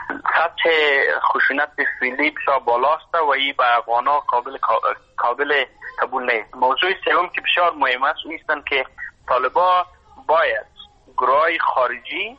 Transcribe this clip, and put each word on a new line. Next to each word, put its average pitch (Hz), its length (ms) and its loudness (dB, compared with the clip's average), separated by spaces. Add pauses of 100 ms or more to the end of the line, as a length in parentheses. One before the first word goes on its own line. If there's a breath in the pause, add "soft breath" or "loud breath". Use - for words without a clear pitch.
سطح - 600 0 (580)
خشونت 143 400 0 (320)
فعلی 135 300 -2
بسیار 143 280 0
بالاست 127 560 0
و 160 160 2
این 139 280 0
به 120 200 4
افغانا 123 400 0
قابل، 131 380 -2 (640)
قابل 139 460 0 (380 loud breath)
قبول 123 200 -4
نیست. 120 340 -4
موضوع 131 340 0 (140)
سوم 170 240 0
که - 120 -10
بسیار 175 320 0
مهم 131 300 -2
است، 151 240 -2
او 147 60 -12
هستند 147 320 -6
که 135 200 -2 (440 loud breath)
طالبا 170 560 2 (440)
باید 147 380 2 (520)
گروه‌های 151 400 2
خارجی 135 800 -2